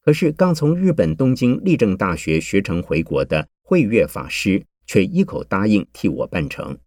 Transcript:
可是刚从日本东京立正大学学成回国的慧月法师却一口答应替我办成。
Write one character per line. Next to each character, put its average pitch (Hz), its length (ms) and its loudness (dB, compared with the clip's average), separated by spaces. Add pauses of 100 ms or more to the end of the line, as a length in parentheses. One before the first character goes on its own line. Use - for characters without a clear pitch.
可 151 120 2
是 151 200 2
刚 180 200 2
从 156 240 2
日 185 160 2
本 160 220 0
东 135 180 2
京 123 300 0
立 180 140 2
正 104 200 2
大 90 200 -2
学 80 240 -2
学 95 200 0
成 85 220 -4
回 80 180 -2
国 71 240 -2
的 76 240 -4 (140)
慧 180 200 2
月 107 220 2
法 67 240 -10
师 - 380 -2 (180)
却 98 200 2
一 95 180 0
口 - 220 -4
答 101 240 -2
应 104 240 2
替 - 160 -4
我 64 180 -4
办 85 220 -4
成。 67 280 -10 (100)